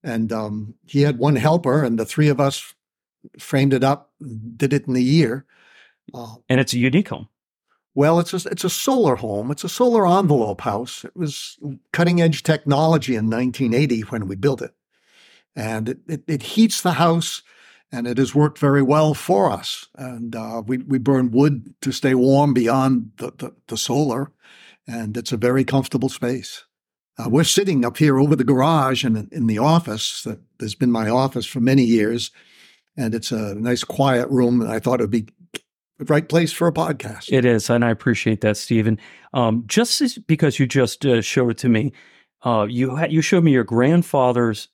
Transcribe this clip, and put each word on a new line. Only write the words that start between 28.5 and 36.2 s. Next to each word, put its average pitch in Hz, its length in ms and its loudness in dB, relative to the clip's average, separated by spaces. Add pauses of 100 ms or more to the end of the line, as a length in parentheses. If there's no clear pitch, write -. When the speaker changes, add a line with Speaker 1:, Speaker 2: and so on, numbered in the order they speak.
Speaker 1:
and 113 100 2
in, 107 160 -6
in 117 160 -2
the 107 100 0
office 139 680 0
that 107 140 -10 (220)
has 107 160 -8
been 123 160 0
my 113 160 0
office 123 380 0
for - 160 -6
many 131 200 4
years, 117 480 2 (680)
and 117 180 -4
it's 110 160 -8
a 107 240 -6
nice, 117 300 -2
quiet 131 420 0
room, 123 320 2
and 110 100 -2
I 113 100 -4
thought 123 200 0
it 120 40 0
would 101 80 -4
be 110 160 -2 (720)
the 151 60 -12
right 156 240 0